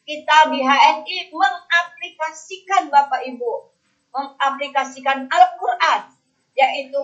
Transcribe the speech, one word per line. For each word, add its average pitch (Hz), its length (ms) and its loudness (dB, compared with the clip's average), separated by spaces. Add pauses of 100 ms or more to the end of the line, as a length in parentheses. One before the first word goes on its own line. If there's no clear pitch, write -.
kita 302 480 2
di 262 160 -2
H 269 80 2
N 285 320 4
I 370 240 -10
mengaplikasikan 339 1600 -4
Bapak 269 400 0
Ibu, 233 400 -8 (400)
mengaplikasikan 269 1200 -4
Al-Quran, 349 720 2 (560)
yaitu 269 460 0